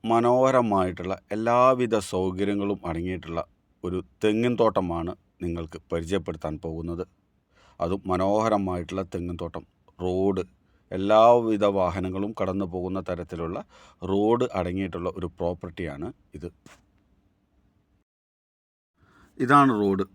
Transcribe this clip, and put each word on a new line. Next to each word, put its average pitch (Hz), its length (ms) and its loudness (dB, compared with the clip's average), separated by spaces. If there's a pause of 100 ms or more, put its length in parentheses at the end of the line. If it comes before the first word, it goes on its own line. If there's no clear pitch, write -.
(120)
മനോഹരമായിട്ടുള്ള 117 1000 4 (200)
എല്ലാവിധ 120 640 4 (140)
സൗകര്യങ്ങളും 98 680 -2 (100)
അടങ്ങിയിട്ടുള്ള 85 520 -6 (460)
ഒരു 90 120 -2 (260)
തെങ്ങിൻ 113 360 2
തോട്ടമാണ് 90 520 0 (300)
നിങ്ങൾക്ക് 82 380 -8 (100)
പരിചയപ്പെടുത്താൻ 82 760 -4
പോകുന്നത്. 82 400 -8 (800)
അതും 92 160 -2 (120)
മനോഹരമായിട്ടുള്ള 95 920 0 (100)
തെങ്ങിൻ 87 280 -6
തോട്ടം, 82 240 -12 (380)
റോഡ്, 92 400 2 (540)
എല്ലാവിധ 110 680 6 (140)
വാഹനങ്ങളും 92 640 -2
കടന്നു 95 340 -4
പോകുന്ന 92 360 -6
തരത്തിലുള്ള 85 540 -8 (480)
റോഡ് 113 360 2 (140)
അടങ്ങിയിട്ടുള്ള 90 460 -4 (120)
ഒരു 85 180 -8
പ്രോപ്പർട്ടിയാണ് 85 720 -8 (300)
ഇത്. 85 80 -12 (3000)
ഇതാണ് 139 260 6 (120)
റോഡ്. 98 300 2